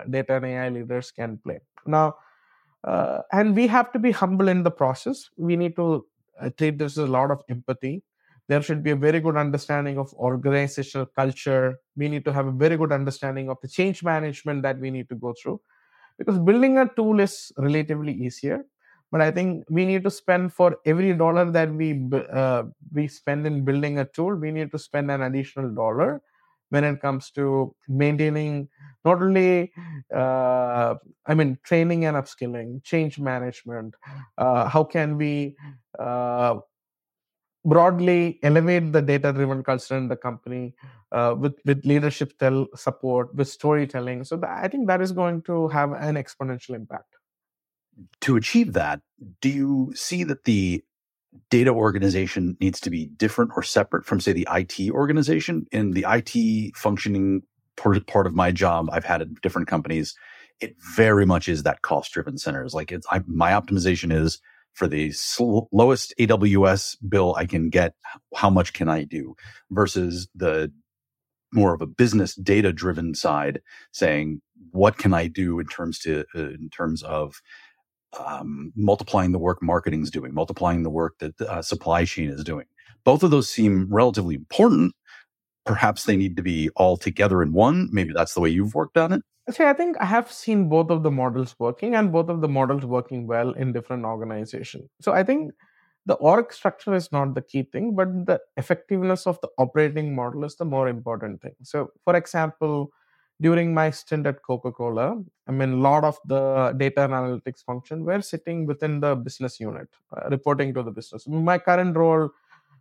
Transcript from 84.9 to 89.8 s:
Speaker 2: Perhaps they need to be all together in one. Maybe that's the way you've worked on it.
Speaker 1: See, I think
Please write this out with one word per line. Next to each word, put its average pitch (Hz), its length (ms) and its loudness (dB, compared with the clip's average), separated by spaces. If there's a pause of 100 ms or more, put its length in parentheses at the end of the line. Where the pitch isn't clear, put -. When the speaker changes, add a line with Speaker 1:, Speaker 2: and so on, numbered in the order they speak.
Speaker 2:
Perhaps 107 380 0
they 104 140 4
need 95 200 0
to 90 60 -4
be 80 320 0
all 90 220 4
together 95 440 2
in 76 100 2
one. 135 400 4
Maybe 85 220 0
that's 85 220 -2
the 90 60 0
way 82 80 4
you've 101 260 0
worked 156 220 0
on 165 140 2
it. 196 120 0 (260)
Speaker 1:
See, 320 140 0
I 285 80 6
think 339 300 0